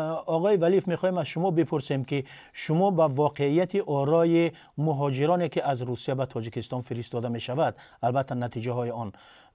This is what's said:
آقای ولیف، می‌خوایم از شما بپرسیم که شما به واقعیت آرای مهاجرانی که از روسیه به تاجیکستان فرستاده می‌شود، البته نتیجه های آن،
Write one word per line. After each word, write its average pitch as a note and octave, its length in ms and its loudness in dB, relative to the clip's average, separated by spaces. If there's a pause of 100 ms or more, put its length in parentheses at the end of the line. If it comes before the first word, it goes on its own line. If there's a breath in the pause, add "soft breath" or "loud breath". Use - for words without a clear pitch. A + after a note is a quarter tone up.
(260)
آقای F3+ 320 2
ولیف، F3 300 4
می‌خوایم F3+ 300 0
از D#3 80 -2
شما F3 260 0
بپرسیم D3 520 0
که C#3 200 -4 (300 loud breath)
شما F3+ 380 0
به E3 120 4
واقعیت D3 720 2
آرای E3 760 2 (260 loud breath)
مهاجرانی D3 720 0
که C#3+ 180 -2
از C3 140 -2
روسیه B2 340 -4
به C3 100 -2
تاجیکستان A#2 560 -6
فرستاده A#2+ 480 -6
می‌شود، B2 460 -2 (280 loud breath)
البته C3 320 0
نتیجه A#2+ 360 -4
های A#2+ 200 -2
آن، A2+ 200 -8 (440 loud breath)